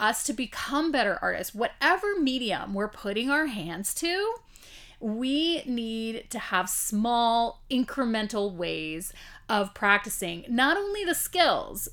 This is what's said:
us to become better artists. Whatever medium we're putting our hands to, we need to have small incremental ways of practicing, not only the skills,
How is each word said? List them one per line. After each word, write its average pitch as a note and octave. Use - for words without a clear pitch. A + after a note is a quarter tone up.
us A3
to C#4
become C4+
better A3
artists. F3+
Whatever F#4
medium A#3+
we're G3+
putting G#3+
our D4+
hands F#3+
to, G4
we C4+
need A3+
to A#3+
have F#3+
small A#3
incremental A3+
ways D#3+
of G3+
practicing, G3+
not C4
only G4+
the F4
skills, A#3